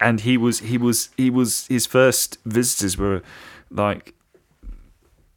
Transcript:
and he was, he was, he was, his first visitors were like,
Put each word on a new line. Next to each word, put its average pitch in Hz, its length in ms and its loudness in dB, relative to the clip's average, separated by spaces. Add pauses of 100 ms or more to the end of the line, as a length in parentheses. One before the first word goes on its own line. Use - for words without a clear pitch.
and 113 180 2
he 123 160 2
was, 117 240 2
he 120 180 -4
was, 120 380 0
he 131 140 2
was, 123 380 0
his 123 180 0
first - 580 2
visitors 110 540 -2
were 98 240 -2 (480)
like, - 460 -4 (1200)